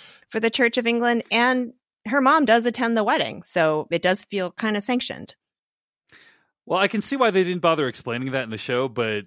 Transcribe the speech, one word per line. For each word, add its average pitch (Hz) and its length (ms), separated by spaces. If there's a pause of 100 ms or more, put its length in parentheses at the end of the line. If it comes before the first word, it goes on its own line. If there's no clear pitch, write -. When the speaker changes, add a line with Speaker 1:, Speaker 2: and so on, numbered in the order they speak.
(280)
Speaker 1:
for 220 120
the 226 100
Church 233 260
of 233 100
England. 233 440
And 247 420 (340)
her 262 140
mom 285 240
does 226 220
attend 233 320
the 208 60
wedding, 190 380
so 156 480
it 170 120
does 185 220
feel 185 260
kinda 208 320
sanctioned. - 520 (1300)
Speaker 2:
Well, 170 120
I 196 100
can 208 120
see 277 160
why 240 140
they 185 140
didn't 180 180
bother 156 260
explaining 123 440
that 131 120
in 110 60
the 110 80
show, 127 300
but 110 380